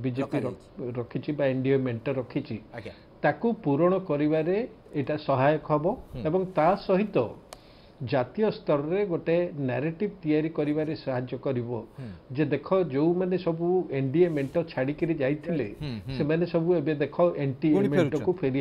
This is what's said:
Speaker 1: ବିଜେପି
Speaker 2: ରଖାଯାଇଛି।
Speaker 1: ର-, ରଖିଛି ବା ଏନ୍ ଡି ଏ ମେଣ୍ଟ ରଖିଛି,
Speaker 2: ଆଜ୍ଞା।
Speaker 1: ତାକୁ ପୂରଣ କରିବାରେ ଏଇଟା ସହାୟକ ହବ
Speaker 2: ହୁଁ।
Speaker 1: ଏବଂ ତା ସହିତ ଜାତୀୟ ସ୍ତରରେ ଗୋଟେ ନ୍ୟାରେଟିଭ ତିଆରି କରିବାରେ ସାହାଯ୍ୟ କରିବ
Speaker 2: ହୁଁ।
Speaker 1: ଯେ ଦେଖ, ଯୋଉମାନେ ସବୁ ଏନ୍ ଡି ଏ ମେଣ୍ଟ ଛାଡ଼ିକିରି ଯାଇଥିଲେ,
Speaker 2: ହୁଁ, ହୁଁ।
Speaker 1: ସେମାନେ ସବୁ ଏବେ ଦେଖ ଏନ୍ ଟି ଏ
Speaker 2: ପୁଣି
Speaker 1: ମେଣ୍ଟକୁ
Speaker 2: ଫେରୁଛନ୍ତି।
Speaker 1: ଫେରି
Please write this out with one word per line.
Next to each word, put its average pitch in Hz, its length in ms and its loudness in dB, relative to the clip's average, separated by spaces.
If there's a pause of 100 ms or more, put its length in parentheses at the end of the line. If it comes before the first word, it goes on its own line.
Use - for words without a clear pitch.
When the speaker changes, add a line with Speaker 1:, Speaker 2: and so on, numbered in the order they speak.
Speaker 1:
ବିଜେପି 131 340 -2
Speaker 2:
ରଖାଯାଇଛି। - 280 -6 (120)
Speaker 1:
ର-, 120 200 -6
ରଖିଛି 127 400 -6
ବା 147 80 2
ଏନ୍ 131 180 0
ଡି 135 60 2
ଏ 139 160 6
ମେଣ୍ଟ 117 200 -4 (140)
ରଖିଛି, 123 360 -6 (200)
Speaker 2:
ଆଜ୍ଞା। 110 160 -14 (300)
Speaker 1:
ତାକୁ 156 260 2 (160)
ପୂରଣ 160 280 4 (180)
କରିବାରେ 151 460 2 (380)
ଏଇଟା 151 220 -2 (100)
ସହାୟକ 143 460 2
ହବ 147 120 2 (280)
Speaker 2:
ହୁଁ। 127 160 -10
Speaker 1:
ଏବଂ 180 120 2 (160)
ତା 156 120 6 (180)
ସହିତ 202 300 2 (840)
ଜାତୀୟ 131 480 0
ସ୍ତରରେ 160 560 0
ଗୋଟେ 165 300 0 (200)
ନ୍ୟାରେଟିଭ 143 540 -2 (120)
ତିଆରି 156 360 2
କରିବାରେ 151 380 0
ସାହାଯ୍ୟ 127 480 -4
କରିବ 123 260 -2 (280)
Speaker 2:
ହୁଁ। 127 100 -12 (240)
Speaker 1:
ଯେ 147 120 0
ଦେଖ, 143 240 -2 (260)
ଯୋଉମାନେ 175 440 2
ସବୁ 170 300 -2 (220)
ଏନ୍ 135 220 -2
ଡି 165 120 4
ଏ 175 40 2
ମେଣ୍ଟ 139 260 -2 (180)
ଛାଡ଼ିକିରି 147 500 -2
ଯାଇଥିଲେ, 143 460 -2 (120)
Speaker 2:
ହୁଁ, 139 140 -6 (120)
ହୁଁ। 135 100 -6
Speaker 1:
ସେମାନେ 160 300 2
ସବୁ 170 220 0 (120)
ଏବେ 151 140 0
ଦେଖ 143 220 -2 (200)
ଏନ୍ 139 240 -2
ଟି 160 80 4
ଏ 151 60 6
Speaker 2:
ପୁଣି 185 140 4
Speaker 1:
ମେଣ୍ଟକୁ 147 440 2
Speaker 2:
ଫେରୁଛନ୍ତି। 175 80 -2
Speaker 1:
ଫେରି 135 200 0